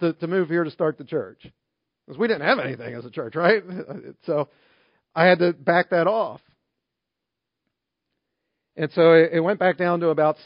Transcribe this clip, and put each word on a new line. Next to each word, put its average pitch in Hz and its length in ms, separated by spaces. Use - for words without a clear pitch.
to, 170 100
to 160 160
move 175 220
here 170 160
to 151 60
start 156 260
the 143 80
church. 120 360
'Cause 135 120
we 220 100
didn't 185 140
have 214 180
anything 120 360
as 120 100
a 120 40
church, 120 260
right? 180 280
<laughs> - 320
So 147 240
I 165 100
had 180 140
to 175 140
back 170 380
that 170 140
off. 185 360
And 156 160
so 165 220
it, 165 200
it 170 60
went 185 200
back 180 180
down 175 240
to 170 80
about 151 260